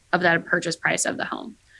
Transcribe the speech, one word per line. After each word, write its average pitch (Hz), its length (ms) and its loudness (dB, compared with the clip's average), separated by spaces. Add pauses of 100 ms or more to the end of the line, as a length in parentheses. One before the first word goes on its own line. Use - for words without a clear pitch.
(120)
of 180 100 2
that 170 240 4
purchase 170 280 0
price - 300 0
of - 140 -2
the - 80 -4
home. - 300 -8 (240)